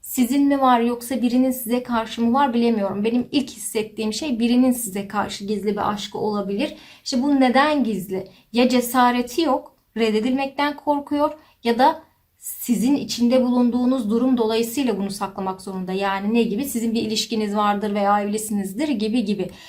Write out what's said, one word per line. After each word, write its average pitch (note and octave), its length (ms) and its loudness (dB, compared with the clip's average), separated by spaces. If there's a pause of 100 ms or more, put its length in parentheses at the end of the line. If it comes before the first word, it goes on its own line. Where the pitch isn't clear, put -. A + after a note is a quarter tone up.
Sizin C4+ 480 2
mi C#4 120 2
var B3+ 200 4
yoksa A#3+ 420 -2
birinin B3+ 280 2
size B3 320 -2
karşı A#3 400 -4
mı A#3 100 2
var C4 220 2
bilemiyorum. G#3 500 2
Benim A#3 280 0
ilk C4+ 180 0
hissettiğim G#3+ 640 -6
şey B3+ 260 -4
birinin B3 340 4
size G3+ 360 -6
karşı G3+ 360 -6
gizli G3+ 280 -2
bir G3+ 180 -2
aşkı - 280 -8
olabilir. G#3 560 -2 (300)
İşte B3+ 180 -2
bu C#4 180 2
neden C4+ 440 4
gizli? F#3+ 440 -4 (240)
Ya B3 160 4
cesareti B3 760 2
yok, D4 340 -2 (200)
reddedilmekten C4 800 0
korkuyor D4 540 0 (340)
ya A#3 140 2
da D#4 240 4 (360)
sizin A#3+ 580 0
içinde A#3+ 480 2
bulunduğunuz B3 680 2
durum B3 260 2
dolayısıyla A3+ 640 0
bunu G3 120 -4
saklamak F#3+ 520 -6
zorunda. F#3 300 -8
Yani G3 420 -2
ne A#3 80 4
gibi? A3 220 -2
Sizin A3+ 300 -4
bir A3+ 80 0
ilişkiniz G#3+ 540 -2
vardır G#3 380 0
veya G#3 280 2
evlisinizdir G#3 680 -4
gibi A3 360 0
gibi. F#3+ 260 -4 (180)